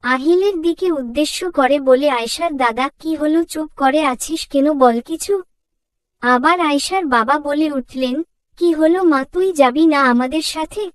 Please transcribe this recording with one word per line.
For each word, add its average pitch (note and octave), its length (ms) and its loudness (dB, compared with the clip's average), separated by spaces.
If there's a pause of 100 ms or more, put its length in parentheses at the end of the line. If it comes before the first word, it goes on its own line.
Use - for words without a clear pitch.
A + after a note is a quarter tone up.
আহিলের E4 580 0
দিকে E4+ 300 -2
উদ্দেশ্য D4 600 -4
করে C#4 280 2
বলে C4 300 4
আয়েশার C4 480 -4
দাদা, B3 320 -2 (100)
"কি D#4+ 160 -6
হলো, D#4 280 0
চুপ D#4 340 -8
করে C#4 260 2
আছিস D4 440 -4
কেন, C#4+ 260 0
বল B3 280 2
কিছু।" F4+ 420 -6 (760)
আবার B3 380 2
আয়েশার D#4+ 460 -2
বাবা B3 340 2
বলে D4 320 -2
উঠলেন, C4 440 -6 (420)
"কি F4 160 0
হলো D#4+ 300 2
মা, D4+ 200 4
তুই F4+ 280 -2
যাবি C#4+ 340 2
না D4 160 4
আমাদের B3+ 400 0
সাথে?" D#4 420 -8 (120)